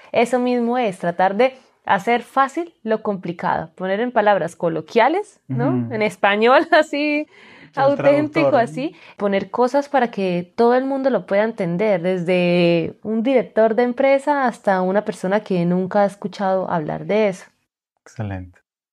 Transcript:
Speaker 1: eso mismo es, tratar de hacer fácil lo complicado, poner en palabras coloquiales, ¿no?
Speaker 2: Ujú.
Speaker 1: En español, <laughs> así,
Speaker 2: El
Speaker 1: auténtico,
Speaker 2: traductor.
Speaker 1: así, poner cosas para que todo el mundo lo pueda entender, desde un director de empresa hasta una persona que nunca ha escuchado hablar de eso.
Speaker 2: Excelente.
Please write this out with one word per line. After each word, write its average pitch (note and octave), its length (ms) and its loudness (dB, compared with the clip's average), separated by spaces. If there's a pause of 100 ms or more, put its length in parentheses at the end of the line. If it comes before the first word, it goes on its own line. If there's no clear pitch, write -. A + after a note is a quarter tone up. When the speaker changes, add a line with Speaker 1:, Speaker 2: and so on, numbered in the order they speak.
(100)
Speaker 1:
eso A#3+ 300 0
mismo B3 380 0
es, G3+ 200 -4
tratar F#3 380 0
de B3+ 180 2 (320)
hacer A3 360 0
fácil C4+ 600 -2
lo A3 220 -2
complicado, F3 720 -4
poner F#3+ 240 -4
en B3 100 -4
palabras G3+ 460 0
coloquiales, A3+ 880 -2
¿no? A#3 220 -2
Speaker 2:
Ujú. B3 260 -2
Speaker 1:
En G#3+ 80 -2
español, G#3+ 640 2
<laughs> - 40 0
así, D4+ 560 0 (480)
Speaker 2:
El - 60 0
Speaker 1:
auténtico, C#4+ 680 2
Speaker 2:
traductor. C4 100 4
Speaker 1:
así, A#3+ 360 -4 (200)
poner G3 360 -2
cosas C4 360 0
para A#3+ 220 0
que F3+ 460 -4
todo A#3 180 4
el B3+ 100 2
mundo C4+ 260 -2
lo F#3+ 160 -2
pueda G3+ 180 2
entender, G3 580 -2
desde F3 1000 0
un A3 180 -4
director A3+ 540 2
de A#3+ 80 2
empresa C4+ 640 0
hasta F#3+ 340 -2
una F#3+ 220 0
persona G3 400 -2
que F3 200 0
nunca F#3 380 0
ha G3+ 40 2
escuchado F#3+ 600 -4
hablar D#3 380 -6
de G#3 220 2
eso. F#3 180 -8 (560)
Speaker 2:
Excelente. F#2+ 560 -10 (340)